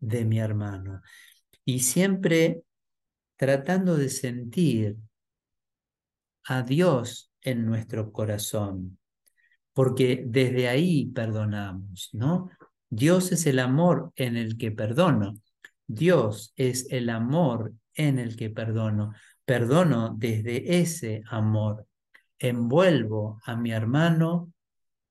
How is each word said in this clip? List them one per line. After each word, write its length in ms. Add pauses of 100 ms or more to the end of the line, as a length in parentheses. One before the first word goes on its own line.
de 240
mi 140
hermano. 640 (640)
Y 140
siempre 840 (800)
tratando 540
de 120
sentir 880 (1500)
a 180
Dios 800
en 260
nuestro 460
corazón, 880 (720)
porque 520
desde 440
ahí 380
perdonamos, 1080
¿no? 380 (380)
Dios 440
es 140
el 120
amor 560
en 220
el 200
que 140
perdono. 640 (540)
Dios 640
es 380
el 180
amor 640 (200)
en 260
el 160
que 120
perdono. 640 (320)
Perdono 720
desde 640
ese 500
amor. 600 (500)
Envuelvo 1080
a 120
mi 160
hermano 800 (580)